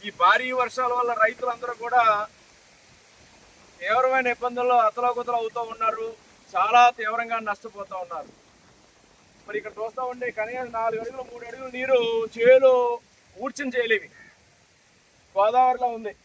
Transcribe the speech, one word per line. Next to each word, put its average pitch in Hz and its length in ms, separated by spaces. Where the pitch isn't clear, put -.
ఈ 208 40
భారీ 220 260
వర్షాల 247 380
వల్ల 240 140
రైతులందరూ 240 520
కూడా 240 180
తీవ్రమైన 254 560
ఇబ్బందుల్లో 247 420
అతలాకుతలం 240 520
అవుతూ 226 200
ఉన్నారు, 226 340
చాలా 226 280
తీవ్రంగా 233 400
నష్టపోతూ 202 560
ఉన్నారు. 170 260
మరి 208 140
ఇక్కడ 208 200
చూస్తా 226 320
ఉంటే 247 160
కనీసం 240 380
నాలుగు 226 260
అడుగులు, 254 280
మూడు 240 180
అడుగులు 254 280
నీరు 254 220
చేలో 254 380
ఊడ్చిన 277 220
చేయలేవి, 233 320
గోదావరిలో 247 600
ఉంది. 226 160